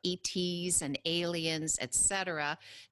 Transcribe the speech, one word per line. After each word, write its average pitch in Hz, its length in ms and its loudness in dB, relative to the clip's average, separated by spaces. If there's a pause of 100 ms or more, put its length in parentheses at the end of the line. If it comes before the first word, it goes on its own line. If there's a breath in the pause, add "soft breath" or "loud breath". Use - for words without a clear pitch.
E 180 140 0
Ts 180 680 0
and 139 240 -2
aliens, 165 760 0
et - 140 -4
cetera, 165 640 2 (340 loud breath)